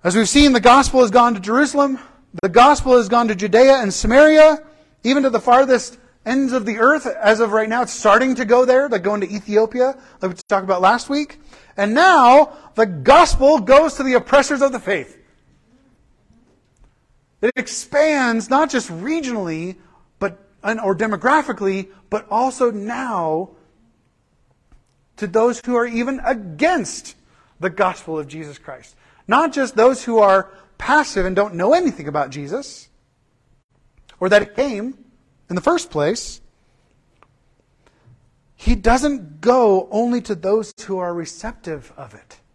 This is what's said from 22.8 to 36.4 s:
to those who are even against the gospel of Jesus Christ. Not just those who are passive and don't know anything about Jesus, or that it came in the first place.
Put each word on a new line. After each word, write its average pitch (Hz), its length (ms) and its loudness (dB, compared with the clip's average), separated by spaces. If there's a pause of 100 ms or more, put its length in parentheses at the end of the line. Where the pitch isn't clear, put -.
to 208 100 -8
those 226 380 -2
who 247 100 -4
are 233 100 0
even 240 360 -6
against 220 960 -4 (440)
the 180 100 -6
gospel 185 480 -4
of 151 100 -10
Jesus 147 300 -18
Christ. - 380 -20 (320)
Not 277 240 0
just 269 240 -4
those 247 300 2
who 226 140 0
are 190 300 4 (280)
passive 254 480 -2
and 185 100 -4
don't 202 200 -2
know 190 180 0
anything 277 340 -2
about 143 220 -4
Jesus, 147 600 -12 (1300)
or 185 100 -2
that 202 120 4
it 202 140 -10
came 247 480 -6 (460)
in 175 60 -8
the 180 60 -6
first - 300 -2
place. 156 480 -6 (2250)